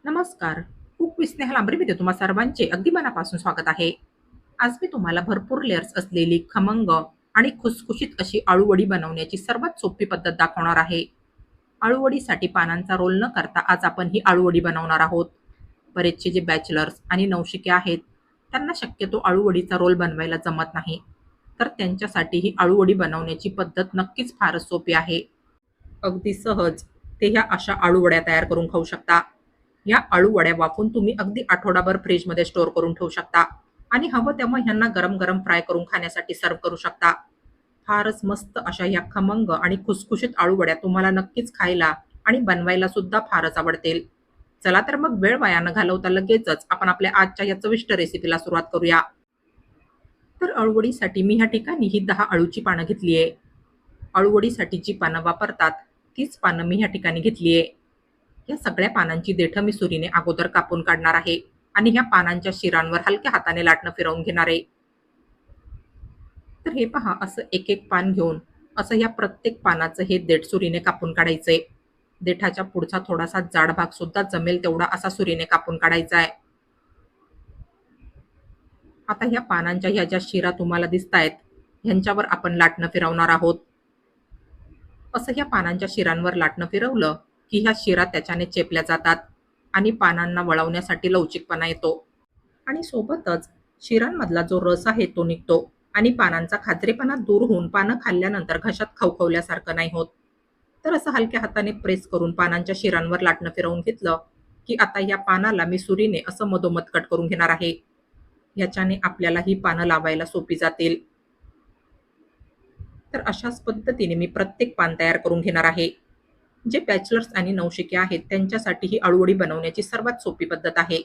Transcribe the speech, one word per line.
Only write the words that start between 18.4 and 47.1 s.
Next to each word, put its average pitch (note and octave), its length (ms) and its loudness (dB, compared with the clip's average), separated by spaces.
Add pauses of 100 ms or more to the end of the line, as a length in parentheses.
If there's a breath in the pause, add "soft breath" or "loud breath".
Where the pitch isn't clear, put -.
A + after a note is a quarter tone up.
त्यांना D4 260 -4
शक्यतो G#3+ 420 -6
आळू F#3+ 240 4
वडीचा F3+ 360 2
रोल F3+ 160 6
बनवायला E3 500 -2
जमत D#3+ 300 -4
नाही, D#3+ 240 -6 (600)
तर A#3 80 2
त्यांच्यासाठी F#3 680 -2
ही F#3 200 0
आळू F#3+ 220 6
वडी F#3+ 140 6
बनवण्याची E3 540 -2
पद्धत F#3 460 -4
नक्कीच F#3+ 460 -6
फारच E3+ 280 -2
सोपी E3+ 240 -4
आहे. E3 280 0 (840)
अगदी F#3+ 320 -2
सहज G3 480 -2 (380)
ते G#3 100 4
ह्या A3 200 4
अशा G3 320 -2
आळू F3+ 220 6
वड्या E3 220 6
तयार D#3+ 180 2
करून E3+ 280 -2
खाऊ E3+ 120 0
शकता. E3+ 360 2 (680)
या A3+ 120 4 (140)
आळू F#3 200 8
वड्या E3+ 240 4
वाफवून G#3+ 320 0
तुम्ही G#3+ 320 0
अगदी G#3 300 -4
आठवडाभर F#3 460 2
फ्रीजमध्ये F3 480 0
स्टोअर E3 240 0
करून E3+ 260 0
ठेवू E3+ 140 -4
शकता E3+ 360 2 (460)
आणि C4+ 180 0
हवं B3+ 300 0
तेव्हा B3+ 220 0
ह्यांना A3 360 0
गरम F#3 200 0
गरम F#3 260 -2
फ्राय E3+ 180 0
करून E3+ 240 -2
खाण्यासाठी E3+ 500 -6
सर्व्ह - 300 -4
करू E3+ 120 -4
शकता. E3+ 360 0 (760)
फारच G#3 360 0
मस्त G3+ 340 -6
अशा F3 260 -6
ह्या F3+ 160 2 (120)
खमंग G3+ 400 0
आणि F3+ 240 0 (100)
खुसखुशीत G#3+ 500 -2
आळू F#3 200 4
वड्या E3 180 2
तुम्हाला F#3+ 360 2
नक्कीच F#3+ 440 -2
खायला F3 380 2 (320)
आणि A#3+ 160 4
बनवायला F#3 480 2
सुद्धा F#3 320 -2 (100)
फारच E3+ 280 0
आवडतील. E3 420 -2 (640)
चला F#3+ 180 6
तर C#4+ 160 -4
मग C#4+ 260 0
वेळ A3 160 4
वाया F3+ 220 2
न F3 120 -2
घालवता F#3 360 0
लगेचच F#3+ 600 2
आपण F#3 180 0
आपल्या F#3 260 0